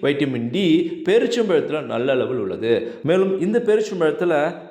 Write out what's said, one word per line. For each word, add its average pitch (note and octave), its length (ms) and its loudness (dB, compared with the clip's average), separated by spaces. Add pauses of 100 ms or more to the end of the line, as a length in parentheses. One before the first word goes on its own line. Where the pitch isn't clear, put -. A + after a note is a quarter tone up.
வைட்டமின் C#3 500 0
டி G3 100 2 (440)
பேரிச்சம்பழத்துல G3+ 720 0 (100)
நல்ல B2+ 240 0
அளவில் A#2+ 280 -2
உள்ளது. G#2 280 0 (360)
மேலும் F#3+ 260 2 (120)
இந்த A3 200 2
பேரிச்சம்பழத்துல F3+ 640 0 (380)